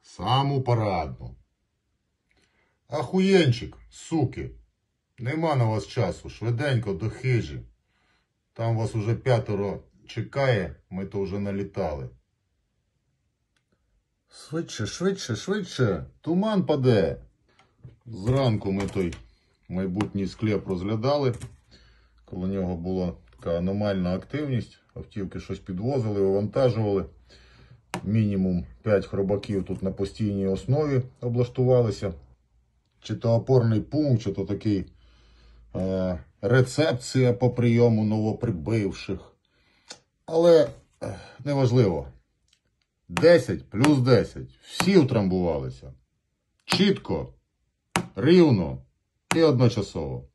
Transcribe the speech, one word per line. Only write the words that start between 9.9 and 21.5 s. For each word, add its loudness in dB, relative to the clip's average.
чекає, -2
ми -8
то -6
вже -6
налітали. -6
Швидше, -8
швидше, -4
швидше. -4
Туман 0
паде. 2
Зранку 0
ми -2
той -4
майбутній -4
склеп -4
розглядали. -2